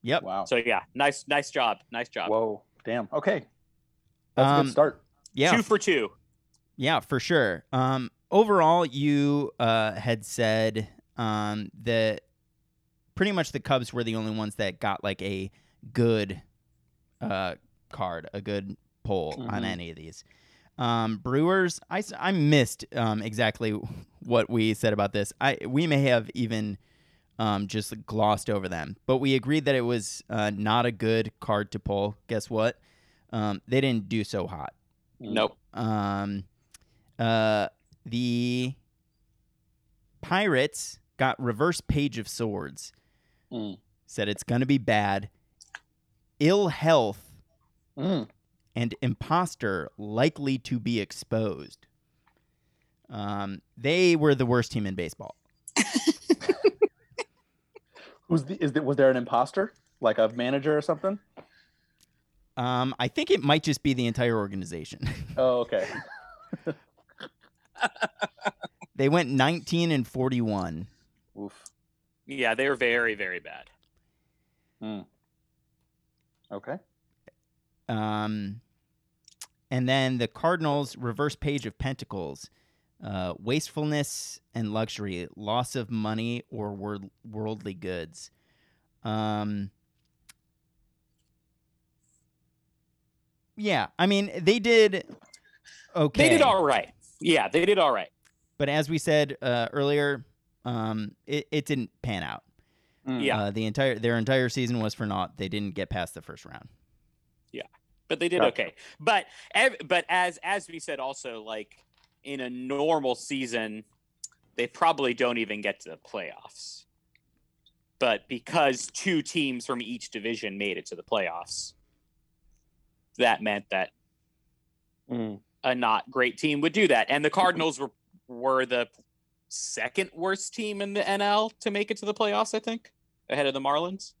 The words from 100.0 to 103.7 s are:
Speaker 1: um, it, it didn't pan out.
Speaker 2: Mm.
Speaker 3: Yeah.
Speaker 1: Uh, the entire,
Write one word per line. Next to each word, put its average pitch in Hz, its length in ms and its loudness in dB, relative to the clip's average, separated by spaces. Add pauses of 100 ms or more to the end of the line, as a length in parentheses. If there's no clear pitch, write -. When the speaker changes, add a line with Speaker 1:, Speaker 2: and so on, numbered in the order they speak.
Speaker 1:
um, 110 480 -4 (140)
it, 147 240 -4
it 147 160 -2
didn't 131 240 -2 (120)
pan 101 200 -4
out. 58 200 -8 (640)
Speaker 2:
Mm. 127 180 -4
Speaker 3:
Yeah. 110 180 2
Speaker 1:
Uh, 101 80 0
the 110 160 -2
entire, 123 320 0